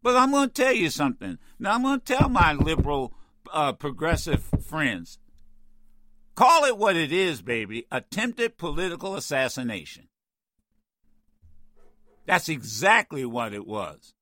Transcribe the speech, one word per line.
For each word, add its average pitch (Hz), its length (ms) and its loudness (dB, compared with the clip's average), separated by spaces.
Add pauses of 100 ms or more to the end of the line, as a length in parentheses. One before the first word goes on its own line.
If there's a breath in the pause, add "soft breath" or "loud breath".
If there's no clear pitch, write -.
But 247 140 4
I'm 262 160 6
gonna 277 160 2
tell 262 240 2
you 185 180 2
something. 113 480 -4 (200 soft breath)
Now, 208 160 0
I'm 247 80 0
gonna 269 180 0
tell 254 280 2
my 170 240 4
liberal, 143 640 0 (380 soft breath)
uh, 147 220 0
progressive 156 680 -2 (220)
friends, 120 540 -6 (1160)
call 330 300 6
it 247 140 2
what 202 180 2
it 151 160 0
is, 170 300 0
baby, 113 500 -6
attempted 226 680 -4
political 170 560 -4
assassination. 127 920 -4 (2250)
That's 175 220 0
exactly 143 760 0
what 117 280 -4
it 104 140 -10
was. 95 560 -10